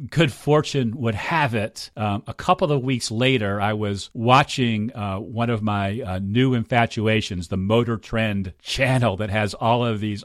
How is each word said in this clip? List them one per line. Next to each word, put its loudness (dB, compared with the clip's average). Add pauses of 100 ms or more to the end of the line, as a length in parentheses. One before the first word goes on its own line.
good 2
fortune 0
would 0
have 0
it, -6
um, -2
a -10
couple 0
of 2
weeks -2
later, 2
I 0
was -4
watching, 2
uh, -6
one -2
of -2
my, -2
uh, -4
new 2
infatuations, 0
the -4
Motor 2
Trend -2
channel 0
that -4
has 0
all 2
of -2
these -4